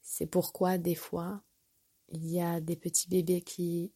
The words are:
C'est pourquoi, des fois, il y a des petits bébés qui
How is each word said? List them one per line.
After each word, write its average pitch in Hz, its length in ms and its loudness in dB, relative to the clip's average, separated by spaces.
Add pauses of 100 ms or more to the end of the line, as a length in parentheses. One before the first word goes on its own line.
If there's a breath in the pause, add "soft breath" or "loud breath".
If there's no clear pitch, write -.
C'est - 240 -4
pourquoi, 180 520 2
des 170 160 2
fois, 175 480 -6 (680)
il 160 160 -6
y 170 140 0
a 170 200 0
des 165 160 -2
petits - 320 -2
bébés 180 340 4
qui 175 540 -2